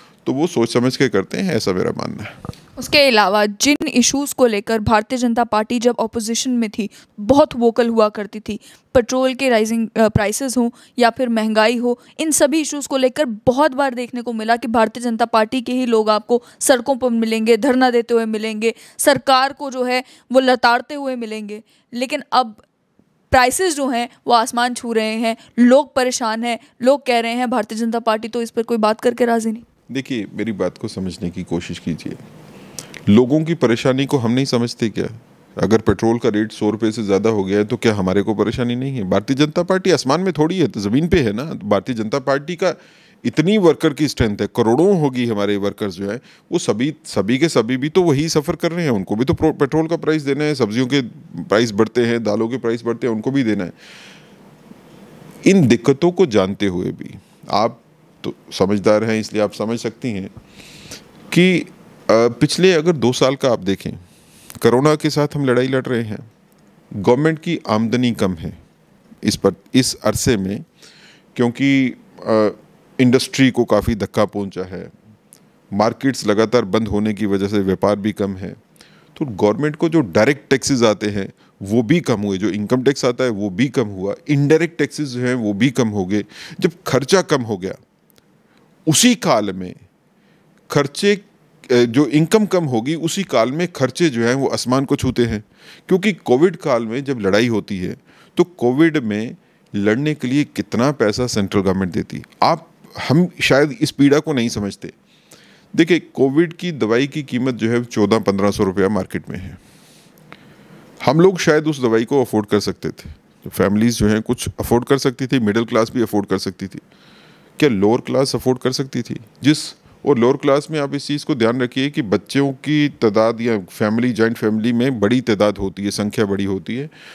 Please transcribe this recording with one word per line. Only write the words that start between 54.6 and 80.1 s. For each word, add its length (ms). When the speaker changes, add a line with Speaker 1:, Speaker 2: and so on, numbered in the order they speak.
Speaker 1:
इन 200
दिक्कतों 440
को 140
जानते 400
हुए 260
भी, 240
आप 300
तो 120
समझदार 520
हैं 160
इसलिए 220
आप 120
समझ 260
सकती 320
हैं 180
कि, 260
अ, 120
पिछले 640
अगर 180
दो 220
साल 220
का 160
आप 80
देखें, 320
कोरोना 340
के 140
साथ 260
हम 100
लड़ाई 220
लड़ 160
रहे 200
हैं, 280
गवर्नमेंट 460
की 200
आमदनी 420
कम 220
है 240
इस 120
पर, 180
इस 220
अरसे 420
में, 260
क्योंकि, 600
अ, 240
इंडस्ट्री 520
को 140
काफ़ी 300
धक्का 300
पहुंचा 380
है, 260
मार्केट्स 540
लगातार 380
बंद 220
होने 260
की 120
वजह 220
से 120
व्यापार 360
भी 160
कम 240
है, 200
तो 80
गवर्नमेंट 500
को 140
जो 120
डायरेक्ट 480